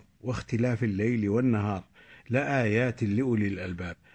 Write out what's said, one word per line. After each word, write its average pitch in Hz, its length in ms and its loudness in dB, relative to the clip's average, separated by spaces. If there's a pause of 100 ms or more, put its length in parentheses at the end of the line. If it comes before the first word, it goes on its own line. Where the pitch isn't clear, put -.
(200)
واختلاف 120 640 -2
الليل 107 440 2
والنهار 104 560 2 (460)
لآيات 123 720 0
لأولي 107 460 2
الألباب 90 480 -6 (180)